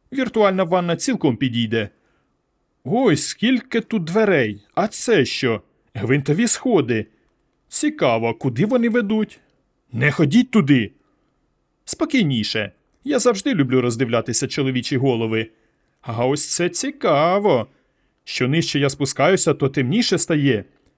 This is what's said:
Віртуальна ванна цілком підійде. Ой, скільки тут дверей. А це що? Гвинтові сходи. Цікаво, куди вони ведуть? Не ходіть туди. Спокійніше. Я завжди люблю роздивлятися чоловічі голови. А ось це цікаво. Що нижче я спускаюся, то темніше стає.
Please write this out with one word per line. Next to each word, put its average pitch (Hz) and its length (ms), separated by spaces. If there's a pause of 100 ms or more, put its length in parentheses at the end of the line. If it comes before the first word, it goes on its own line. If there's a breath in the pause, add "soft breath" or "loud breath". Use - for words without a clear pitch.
(140)
Віртуальна 208 500
ванна 175 320
цілком 165 420
підійде. 113 520 (920)
Ой, 190 340
скільки - 640
тут 220 220
дверей. 160 640 (100)
А 196 120
це 185 380
що? 113 360 (320)
Гвинтові 143 540
сходи. 123 580 (640)
Цікаво, 120 640
куди 135 320
вони 233 240
ведуть? 214 500 (520)
Не 127 200
ходіть 185 400
туди. 135 400 (920)
Спокійніше. 135 880 (320)
Я 277 160
завжди 247 340
люблю 127 280
роздивлятися 120 640
чоловічі 131 500
голови. 113 520 (520)
А 120 240
ось 147 300
це 175 140
цікаво. 175 1000 (560)
Що - 240
нижче 156 320
я 156 100
спускаюся, 151 640
то 135 160
темніше 160 480
стає. 139 480 (320)